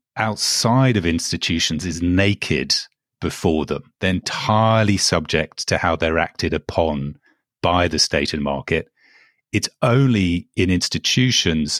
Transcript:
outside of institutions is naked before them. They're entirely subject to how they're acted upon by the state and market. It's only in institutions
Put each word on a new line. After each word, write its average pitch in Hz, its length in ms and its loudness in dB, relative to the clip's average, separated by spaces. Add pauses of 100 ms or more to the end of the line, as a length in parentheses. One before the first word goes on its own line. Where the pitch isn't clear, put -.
(180)
outside 113 800 2
of 85 80 0
institutions 85 800 -2
is 82 160 -6
naked 90 760 0 (460)
before 78 440 -2
them. 71 360 -8
They're 92 80 0
entirely 110 880 2
subject - 720 -2
to 82 80 0
how 85 180 0
they're 82 240 0
acted 80 340 -2
upon 76 640 -2 (460)
by 87 260 2
the 80 100 -2
state 73 360 0
and 76 100 -2
market. 69 460 -2 (640)
It's 104 160 -2 (120)
only 117 760 2
in 92 120 2
institutions 87 1120 0